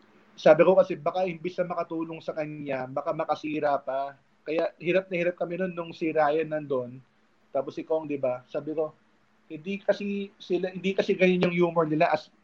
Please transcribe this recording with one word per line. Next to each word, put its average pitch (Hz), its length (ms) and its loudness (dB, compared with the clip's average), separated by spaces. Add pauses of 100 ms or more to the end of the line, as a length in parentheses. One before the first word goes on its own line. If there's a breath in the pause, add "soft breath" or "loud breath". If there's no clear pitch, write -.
(360)
Sabi 160 260 8
ko 277 160 6
kasi 185 160 4
baka 165 320 -2
imbis 170 320 -6
na 170 160 -4
makatulong 165 480 -6
sa 156 140 -8
kanya, 147 500 -6
baka 143 300 -6
makasira 151 680 -2
pa. 139 320 -6 (320)
Kaya 160 220 -2 (100)
hirap 175 320 -2
na 185 60 -4
hirap 175 180 -2
kami 170 240 -6
nun 185 160 -4
nung 170 220 -8
si 160 160 -4
Ryan 156 400 2
nandun. 135 480 -4 (500)
Tapos 139 240 -4
si 170 80 -8
Kong, 160 240 -2
di 143 140 -4
ba? 127 260 -2
Sabi 156 300 -8
ko, 156 160 -2 (560)
"Hindi 175 320 -8
kasi 202 560 0
sila, 180 340 -2
hindi 185 220 -4
kasi 190 240 0
ganyan 180 320 4
yung 175 240 2
humor 165 160 2
nila 156 240 2
as - 160 -2 (160)